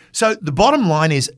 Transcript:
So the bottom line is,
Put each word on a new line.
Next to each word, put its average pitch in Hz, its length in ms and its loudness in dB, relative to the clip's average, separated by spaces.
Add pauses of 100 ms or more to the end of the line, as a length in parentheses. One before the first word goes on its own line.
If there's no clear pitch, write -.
(120)
So 220 280 0
the 147 120 -6
bottom 226 360 2
line 156 240 0
is, 135 260 -2